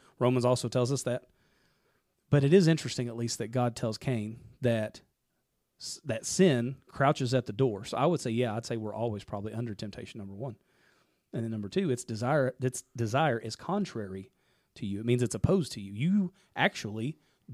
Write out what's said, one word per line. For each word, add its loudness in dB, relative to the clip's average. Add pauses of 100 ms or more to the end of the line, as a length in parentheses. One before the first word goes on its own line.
(180)
Romans 4
also 4
tells 2
us -2
that. -4 (1080)
But 6
it 6
is 10
interesting, 0
at -8
least, -4
that -4
God 0
tells -4
Cain -4 (240)
that 0 (800)
s-, -12
that -4
sin 2 (120)
crouches 2
at 4
the -8
door. 0
So -4
I 2
would 2
say, -4
yeah, 0
I'd -6
say -4
we're -6
always -4
probably -8
under -6
temptation, -12
number -12
one. -10 (800)
And -4
then -4
number -6
two, 0
its -2
desire, 0
its -4 (120)
desire 0
is -8
contrary -6 (460)
to -8
you. -4
It -4
means 4
it's 0
opposed 2
to -10
you. -12
You 2 (240)
actually -2 (360)